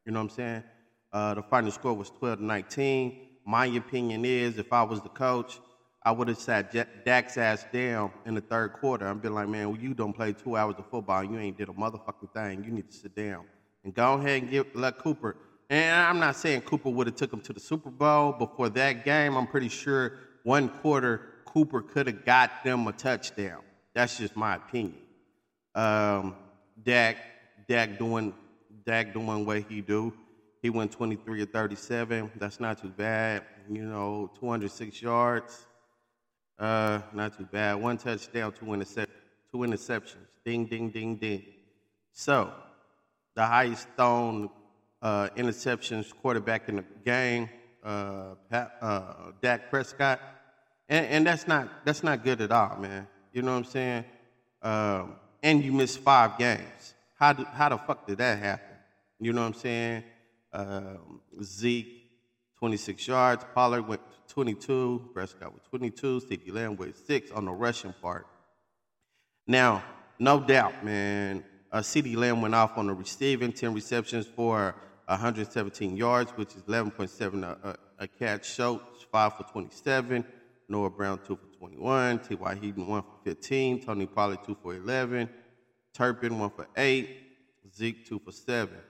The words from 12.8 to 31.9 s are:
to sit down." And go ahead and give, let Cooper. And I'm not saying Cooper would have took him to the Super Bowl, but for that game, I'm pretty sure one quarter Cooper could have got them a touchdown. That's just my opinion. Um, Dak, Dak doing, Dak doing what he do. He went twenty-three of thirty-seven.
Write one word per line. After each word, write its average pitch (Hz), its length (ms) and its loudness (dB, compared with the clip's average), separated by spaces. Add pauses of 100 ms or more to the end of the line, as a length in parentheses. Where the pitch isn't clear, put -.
to - 60 -20
sit 101 200 -14
down." 98 300 -6 (380)
And 95 100 -10
go 127 200 4
ahead 139 280 0
and 123 80 -6
give, 135 240 2
let 123 240 -2
Cooper. 147 380 -2 (340)
And 160 240 4
I'm 175 240 6
not 151 180 4
saying 139 260 0
Cooper 139 280 -2
would 120 160 2
have 117 100 -4
took - 160 -2
him 110 100 -8
to 107 120 -10
the 104 60 -16
Super 156 300 -6
Bowl, 147 480 4
but 117 180 -2
for 120 140 2
that 123 340 2
game, 143 320 4
I'm 127 100 2
pretty 127 220 0
sure 131 500 -2 (240)
one 131 260 4
quarter 127 640 2 (140)
Cooper 147 380 2
could 139 240 -2
have 104 180 -6
got 127 400 6
them 123 220 2
a 101 60 -2
touchdown. 101 680 -4 (340)
That's 123 240 2
just 107 180 -6
my 107 200 0
opinion. 95 420 -6 (760)
Um, 104 600 2 (480)
Dak, 120 340 4 (520)
Dak 113 300 2
doing, 113 360 0 (500)
Dak 113 280 0
doing 107 340 -2
what 107 220 0
he 107 120 -8
do. 107 320 0 (500)
He 120 80 0
went 110 200 0
twenty-three 107 520 -4
of 104 80 -6
thirty-seven. 110 840 -2